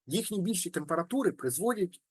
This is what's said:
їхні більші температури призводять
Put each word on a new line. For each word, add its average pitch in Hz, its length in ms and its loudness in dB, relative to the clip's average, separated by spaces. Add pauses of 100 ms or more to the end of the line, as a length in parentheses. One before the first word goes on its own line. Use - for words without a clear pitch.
їхні 202 360 -2
більші 180 280 -2
температури 170 600 0
призводять 180 800 -2